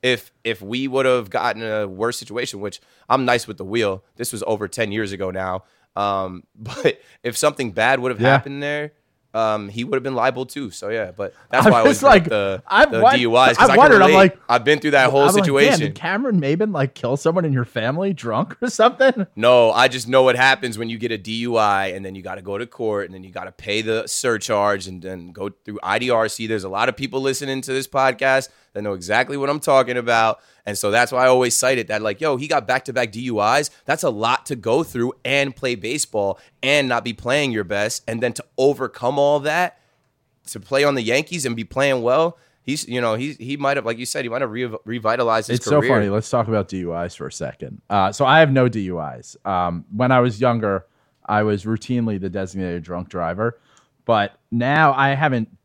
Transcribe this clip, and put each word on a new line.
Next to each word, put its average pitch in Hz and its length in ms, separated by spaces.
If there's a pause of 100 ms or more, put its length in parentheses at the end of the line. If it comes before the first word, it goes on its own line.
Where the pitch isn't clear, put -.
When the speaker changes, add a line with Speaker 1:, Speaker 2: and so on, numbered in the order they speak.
Speaker 1:
if, 127 300 (120)
if 101 180
we 127 260
would 131 180
have 123 220
gotten 107 340
a 107 240
worse 98 320
situation, 110 420
which 98 200 (280)
I'm 131 180
nice 123 200
with 101 120
the 95 80
wheel, 101 360 (140)
this - 160
was 101 140
over 104 220
ten 107 240
years 104 200
ago 95 180
now. 92 340 (320)
Um, 95 540
<laughs> - 60
but 117 440 (240)
if 120 120
something 143 360
bad 117 260
would 127 140
have 107 80
Speaker 2:
Yeah. 123 100
Speaker 1:
happened 139 320
there, 147 300 (400)
um, 107 360
he 113 160
would 135 100
have 131 80
been 131 140
liable 123 280
too. 127 280
So - 160
yeah, 107 240
but 95 220 (160)
that's - 160
Speaker 2:
I 220 40
Speaker 1:
why 240 100
I - 40
Speaker 2:
was 277 180
Speaker 1:
always - 0
Speaker 2:
like, 220 260
Speaker 1:
the, 98 380
Speaker 2:
I 240 200
Speaker 1:
the 233 140
Speaker 2:
won-, 247 140
Speaker 1:
D 277 80
U 117 140
Is, 123 200
'cause - 20
Speaker 2:
I 226 60
Speaker 1:
I - 40
can 139 80
Speaker 2:
wondered, 156 260
I'm 185 80
Speaker 1:
relate. 160 40
Speaker 2:
like, 190 240 (100)
Speaker 1:
I've 120 160
been 147 160
through 151 120
that 131 180
whole 139 120
Speaker 2:
I'm 143 40
like, 185 80
"Damn, 202 100
Speaker 1:
situation. 147 360
Speaker 2:
did - 140
Cameron 202 460
Maybin, 170 340
like, 135 200
kill 127 220
someone 165 280
in 151 80
your 123 120
family 143 480
drunk 117 480
or 254 100
something?" 254 680
Speaker 1:
No, 117 340
I 123 160
just 123 220
know 131 160
what 127 100
happens 127 440
when 113 120
you 113 80
get 113 140
a 107 60
D 101 140 (100)
U 120 140
I 101 320
and 95 160
then 98 120
you 95 60
gotta 92 200
go 98 160
to 120 80
court 107 400
and 90 80
then 95 80
you 95 80
gotta 92 220
pay 107 300
the 110 260
surcharge 104 800
and 92 120
then 90 300
go 95 200 (140)
through 104 180
I 104 180
D 123 100
R 113 180
C. 113 200
There's 107 160
a 95 40
lot 104 200
of 123 80
people 135 240
listening 135 420
to 135 100
this 131 140
podcast 135 640 (240)
that 104 100
know 101 120
exactly 110 420
what 139 140
I'm 147 100
talking 127 360
about. 113 440 (260)
And 104 120
so 104 140
that's 120 180
why 127 140
I 127 40
always 127 280
cite 127 220
it 107 100
that, 107 140
like, 104 180
yo, 151 160
he 139 100
got 139 220
back-to-back 127 420
D 107 120
U 117 200
Is. 135 280 (160)
That's 151 180
a 147 60
lot 113 360
to 139 100
go 117 280
through 120 300 (100)
and 139 320
play 123 180
baseball 107 640 (240)
and 139 260
not 117 140
be 117 100
playing 135 380
your 107 140
best. 104 420
And 113 160
then 120 120
to - 100 (140)
overcome 131 600
all 143 220
that, 156 400 (680)
to 107 120
play 139 240
on 143 100
the 127 80
Yankees 139 440
and 117 100
be 113 80
playing 131 380
well, 156 360 (240)
he's, 147 240
you 123 140
know, 113 140
he, 135 180
he 127 240
might 139 220
have, 107 80
like 117 120
you 123 80
said, 147 180
he 120 40
might 123 140
have 120 100
re-, 120 180 (140)
revitalized 113 640
his 120 100
Speaker 2:
It's - 100
Speaker 1:
career. 147 140
Speaker 2:
so 120 60
funny. 107 220
Let's 107 200
talk 117 160
about 107 220
D 95 120
U 85 140
Is 87 220
for 67 100
a 67 60
second. - 480 (100)
Uh, 98 220
so - 120
I 139 140
have 151 140
no 127 160
D 110 140
U 90 180
Is. 65 440
Um, 90 460
when 123 220
I 127 80
was 117 200
younger, 110 460 (400)
I 107 160
was 104 220
routinely 110 560
the 95 100
designated 92 540
drunk 90 240
driver. 92 500 (460)
But 104 320 (160)
now 139 400
I 135 220
haven't 135 340 (160)